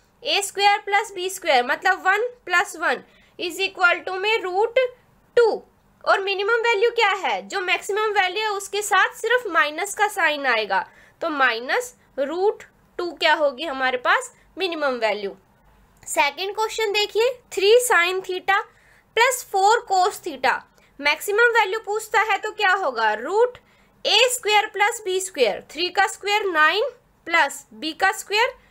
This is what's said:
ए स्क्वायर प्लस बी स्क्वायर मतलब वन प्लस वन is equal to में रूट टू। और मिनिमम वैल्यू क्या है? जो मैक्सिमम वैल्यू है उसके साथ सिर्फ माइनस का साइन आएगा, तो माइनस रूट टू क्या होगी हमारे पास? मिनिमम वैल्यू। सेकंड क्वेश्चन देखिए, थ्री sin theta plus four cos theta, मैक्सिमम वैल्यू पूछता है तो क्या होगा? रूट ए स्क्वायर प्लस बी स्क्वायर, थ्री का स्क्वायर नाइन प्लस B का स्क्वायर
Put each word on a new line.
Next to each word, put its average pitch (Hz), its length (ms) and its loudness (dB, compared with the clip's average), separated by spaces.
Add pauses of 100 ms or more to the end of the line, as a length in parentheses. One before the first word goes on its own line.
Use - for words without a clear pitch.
(220)
ए 339 200 -2
स्क्वायर 403 380 0
प्लस 403 340 -2
बी 359 160 -6
स्क्वायर 277 360 2
मतलब 359 400 0
वन 415 220 2 (160)
प्लस 359 320 0
वन 285 260 -2 (360)
is 330 240 -8
equal 359 460 0
to 370 100 -6
में 427 240 0
रूट 392 360 0 (580)
टू। 427 260 4 (420)
और 370 160 2
मिनिमम 403 420 0
वैल्यू 466 280 2
क्या 453 280 2
है? 233 300 -4
जो 381 140 -4
मैक्सिमम 392 500 -2
वैल्यू 381 300 0
है 427 80 -2
उसके 403 320 -6
साथ 415 340 0
सिर्फ 480 320 -2
माइनस 330 460 -2
का 415 160 0
साइन 302 380 -2
आएगा, 202 380 0 (340)
तो 330 100 -4
माइनस 269 640 0 (260)
रूट 359 440 -2 (340)
टू 349 160 -6
क्या 311 200 2
होगी 285 300 0
हमारे 262 340 -2
पास? 392 340 0 (260)
मिनिमम 311 420 -2
वैल्यू। 202 300 -2 (720)
सेकंड 320 520 -2
क्वेश्चन 440 380 -2
देखिए, 415 360 0 (240)
थ्री 381 180 2 (120)
sin 370 400 2
theta 359 340 -2 (600)
plus 466 220 2 (140)
four 403 240 4 (140)
cos 381 340 2
theta, 262 280 -2 (460)
मैक्सिमम 403 560 2
वैल्यू 440 260 2
पूछता 415 420 -2
है 427 160 0
तो 427 140 -8
क्या 392 200 0
होगा? 247 420 0
रूट 392 420 0 (480)
ए 392 140 2 (120)
स्क्वायर 415 420 0
प्लस 403 320 0
बी 370 160 -2
स्क्वायर, 226 500 -2
थ्री 349 200 -4
का 392 160 2
स्क्वायर 415 400 -4
नाइन 349 440 2 (360)
प्लस 320 380 0 (100)
B 294 260 -8
का 381 120 2
स्क्वायर 440 400 -2 (180)